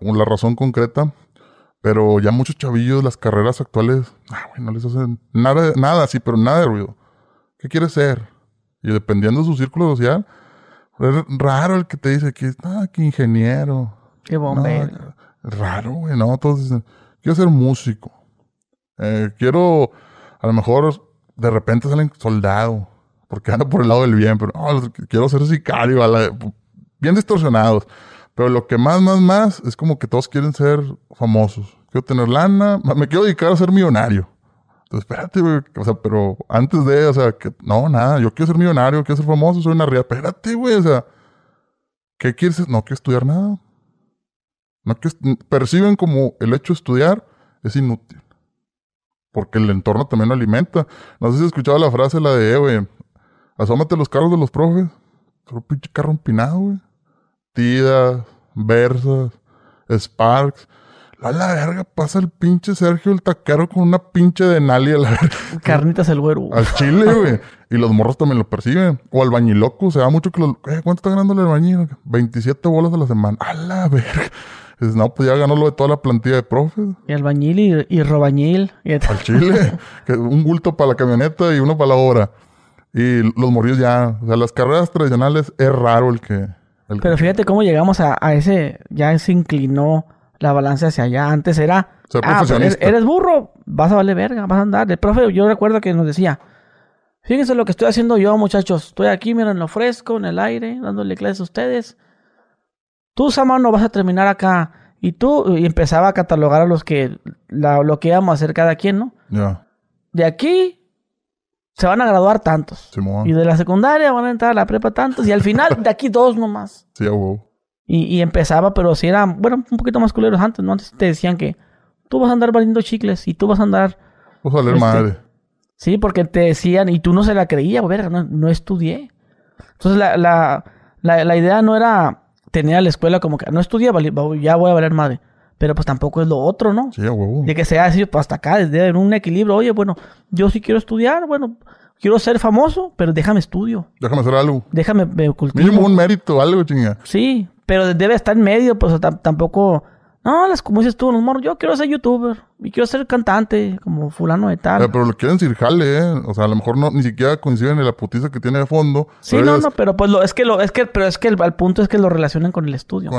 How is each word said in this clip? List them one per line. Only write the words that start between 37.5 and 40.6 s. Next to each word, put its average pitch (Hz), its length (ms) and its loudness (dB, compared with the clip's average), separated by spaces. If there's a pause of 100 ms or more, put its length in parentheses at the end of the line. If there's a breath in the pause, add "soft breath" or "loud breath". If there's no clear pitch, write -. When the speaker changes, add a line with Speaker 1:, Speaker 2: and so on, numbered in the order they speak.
Speaker 1:
no, 120 260 0
nada, 135 300 0
"Yo 113 140 0
quiero 160 140 -2
ser 165 100 0
millonario, 151 460 2
quiero 143 140 -4
ser 147 80 -4
famoso, 156 360 0
soy 165 120 0
una 160 120 2
ría-". 127 160 0
Espérate, 165 540 -6
güey, 240 200 0